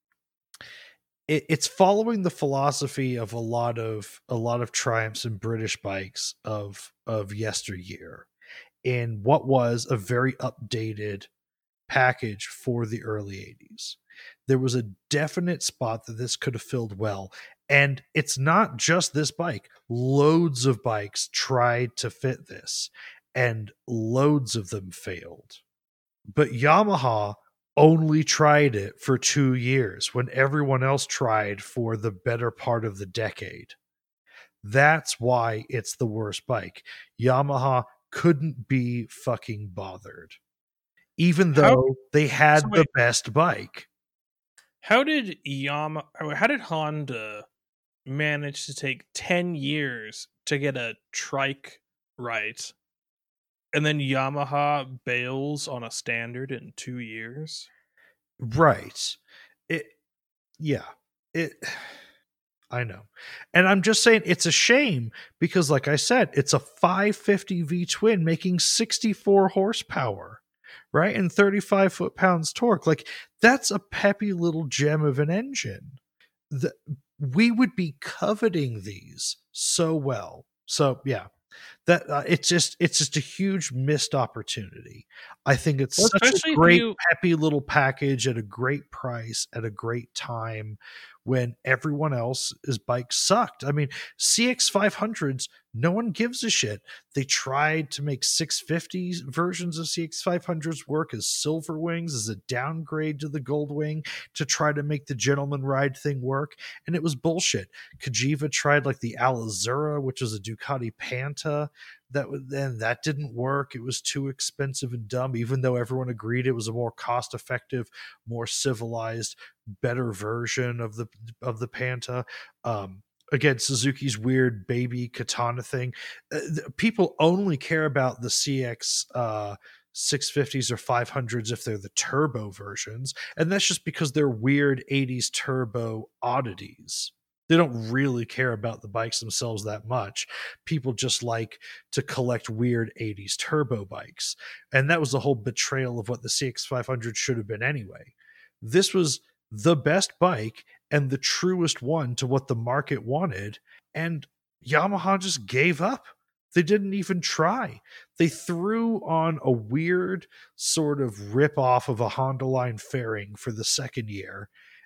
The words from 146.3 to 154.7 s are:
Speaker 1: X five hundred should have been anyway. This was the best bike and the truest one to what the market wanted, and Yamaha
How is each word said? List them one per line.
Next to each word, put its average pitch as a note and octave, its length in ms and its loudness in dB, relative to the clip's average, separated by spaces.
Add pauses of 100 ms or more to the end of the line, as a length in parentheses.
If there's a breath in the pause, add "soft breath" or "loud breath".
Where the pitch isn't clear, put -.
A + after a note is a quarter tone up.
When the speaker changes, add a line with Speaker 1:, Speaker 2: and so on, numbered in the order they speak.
Speaker 1:
X - 180 -8
five B2 220 -4
hundred A#2 280 -4
should B2 220 -2
have G#2+ 100 -6
been G#2+ 160 -6
anyway. B2+ 500 -6 (480 soft breath)
This B2+ 320 2
was E3 260 2 (340)
the A2 220 4
best D3+ 420 2
bike B2 460 0 (280 soft breath)
and C#3+ 180 2
the C3+ 80 0
truest F3+ 640 0
one C3 340 -2
to C3 100 -2
what C3 220 2
the C3 80 0
market B2 480 -2
wanted, A2 560 -4 (340 soft breath)
and D#3+ 320 -4 (400)
Yamaha F#3 540 2